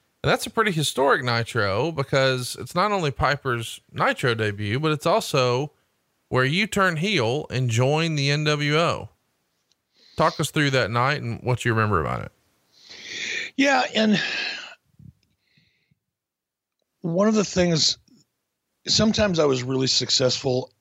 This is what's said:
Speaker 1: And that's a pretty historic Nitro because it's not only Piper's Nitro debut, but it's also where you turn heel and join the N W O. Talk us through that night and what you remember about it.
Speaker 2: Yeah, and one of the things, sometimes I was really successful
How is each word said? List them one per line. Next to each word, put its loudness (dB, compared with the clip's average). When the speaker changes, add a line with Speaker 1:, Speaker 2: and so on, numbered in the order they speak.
Speaker 1:
And 2
that's -2
a -12
pretty 0
historic 0
Nitro 0
because 0
it's -12
not 0
only 0
Piper's -2
Nitro 0
debut, -2
but 0
it's -4
also 0
where 2
you 0
turn 0
heel 0
and -2
join 2
the 0
N 0
W 0
O. 0
Talk 2
us -2
through 2
that 2
night 0
and -6
what -2
you 2
remember 2
about -4
it. -12
Speaker 2:
Yeah, 2
and 4
one 2
of 2
the 2
things, 2
sometimes 2
I 4
was 2
really 0
successful 0